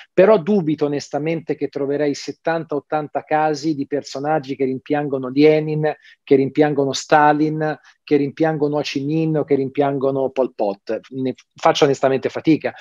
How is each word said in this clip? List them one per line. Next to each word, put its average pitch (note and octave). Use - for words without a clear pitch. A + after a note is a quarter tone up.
però G3+
dubito D#3
onestamente D3+
che C#3
troverei C#3
settanta, D#3+
ottanta D3+
casi D#3
di C#3
personaggi C#3
che C#3
rimpiangono C3
Lenin, D3+
che -
rimpiangono C#3
Stalin, D3+
che -
rimpiangono D3
Ho -
Chi C#3
Minh D#3+
o C#3+
che C#3+
rimpiangono C3+
Pol B2
Pot. G#2+
Ne C3
faccio D#3+
onestamente C3+
fatica. B2+